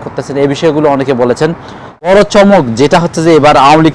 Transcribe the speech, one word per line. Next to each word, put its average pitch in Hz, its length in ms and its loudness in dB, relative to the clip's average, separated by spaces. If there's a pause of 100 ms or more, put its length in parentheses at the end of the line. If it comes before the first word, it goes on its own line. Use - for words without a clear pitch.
করতেছেন, 135 340 -10
এই 143 100 0
বিষয়গুলো 151 420 -2
অনেকে 135 240 -2
বলেছেন। 123 400 -2 (500)
বড় 196 200 2
চমক 196 400 2 (120)
যেটা 143 240 0
হচ্ছে 170 240 -4
যে 165 120 4
এবার 147 220 4
আওয়ামী 147 260 2
লীগ 160 120 0